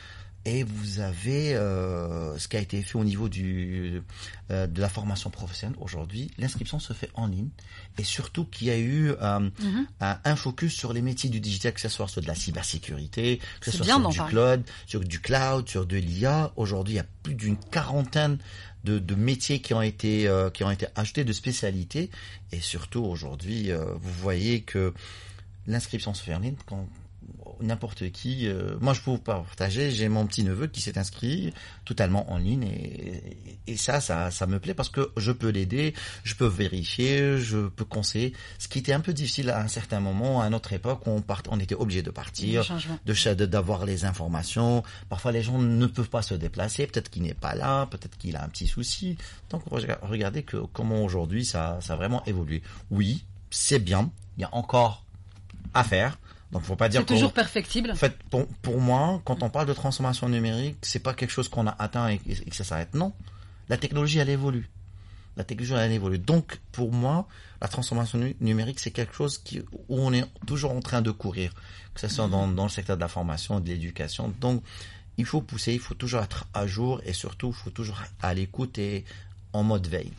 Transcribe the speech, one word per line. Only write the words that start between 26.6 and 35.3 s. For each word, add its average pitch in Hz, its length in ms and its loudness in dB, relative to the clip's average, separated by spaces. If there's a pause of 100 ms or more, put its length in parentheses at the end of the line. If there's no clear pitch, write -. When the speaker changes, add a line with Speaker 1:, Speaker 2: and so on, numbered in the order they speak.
Speaker 1:
Quand 98 240 -8 (720)
n'importe 110 500 -2
qui, 123 380 -2
euh, 95 320 -2
moi 131 140 6
je - 80 -2
peux - 80 0
vous 123 80 2
partager, 95 720 0
j'ai 110 180 2
mon 107 180 4
petit 104 180 2
neveu 98 240 2
qui - 120 -6
s'est 98 160 -2
inscrit 151 560 -2 (320)
totalement 101 480 2
en 90 60 0
ligne 110 240 2
et, - 1040 -8
et, 110 60 -6
et 110 40 -4
ça, 139 240 2
ça, 87 300 0
ça 92 160 -2
me 95 140 2
plaît 170 120 -4
parce - 160 -2
que - 280 0
je 110 160 2